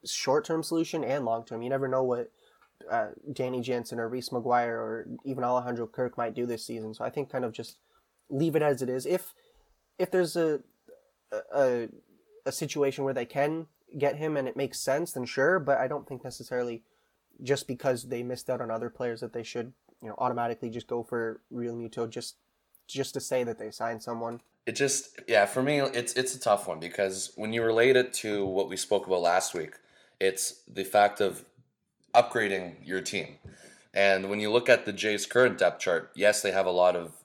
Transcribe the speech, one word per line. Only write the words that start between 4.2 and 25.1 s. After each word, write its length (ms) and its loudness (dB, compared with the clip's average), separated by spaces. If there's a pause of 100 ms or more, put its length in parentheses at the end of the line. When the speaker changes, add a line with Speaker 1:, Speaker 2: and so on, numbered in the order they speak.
Speaker 1:
McGuire 360 2
or 400 -6 (180)
even 200 -4
Alejandro 420 -2
Kirk 320 -4
might 160 -2
do 100 -2
this 220 -6
season. 260 -8
So 120 -8
I 40 -4
think 220 -6
kind 140 -4
of 80 -4
just 260 -12 (500)
leave 280 0
it 60 4
as 200 2
it 80 -2
is. 160 -4
If, 260 -2 (680)
if 120 0
there's 260 2
a, 240 2 (960)
a, 340 4 (560)
a 80 -2
situation 520 0
where 100 0
they 100 -2
can 420 -2 (300)
get 200 2
him 200 -2
and 120 0
it 80 -6
makes 240 -4
sense, 320 -2
then 120 -4
sure. 360 2
But 180 2
I 80 0
don't 200 -6
think 180 -12
necessarily 580 -6 (600)
just 260 0
because 400 -2
they 160 -6
missed 260 -8
out 100 -2
on 120 -4
other 180 -4
players 300 -6
that 120 -8
they 120 -6
should, 280 -8 (300)
you 60 -12
know, 100 -10
automatically 500 -2
just 200 -8
go 160 -4
for 360 -4 (120)
Realmuto 580 -6
just, 260 -10 (520)
just 260 -6
to 60 -4
say 240 0
that 160 -6
they 100 -8
signed 320 -6
someone. 380 -6 (260)
Speaker 2:
It 60 -4
just, 560 0